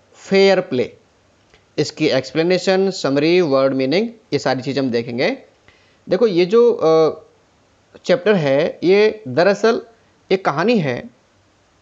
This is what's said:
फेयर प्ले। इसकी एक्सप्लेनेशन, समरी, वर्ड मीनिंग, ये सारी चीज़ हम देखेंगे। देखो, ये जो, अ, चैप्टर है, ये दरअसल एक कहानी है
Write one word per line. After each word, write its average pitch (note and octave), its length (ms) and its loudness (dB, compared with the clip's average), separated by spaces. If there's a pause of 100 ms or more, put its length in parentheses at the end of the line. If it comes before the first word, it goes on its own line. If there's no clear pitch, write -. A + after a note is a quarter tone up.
(180)
फेयर G3 420 2
प्ले। B2+ 320 -4 (840)
इसकी D3+ 300 -2
एक्सप्लेनेशन, F3+ 840 0
समरी, D#3 500 0
वर्ड C3+ 340 2
मीनिंग, D3 340 0 (240)
ये C#3 60 0
सारी C3 240 -2
चीज़ C3+ 160 -6
हम C3+ 120 -2
देखेंगे। A#2 400 -4 (760)
देखो, F#3+ 200 0
ये F3+ 180 0
जो, A#3 280 4
अ, - 1300 -4
चैप्टर F3+ 300 0
है, D3 500 0
ये G#3 440 2
दरअसल G3 540 0 (480)
एक F#3+ 140 -2
कहानी F3+ 340 0
है C3+ 240 -4 (800)